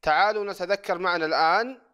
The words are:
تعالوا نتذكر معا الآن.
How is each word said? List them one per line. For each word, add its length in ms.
تعالوا 500
نتذكر 460
معا 200
الآن. 640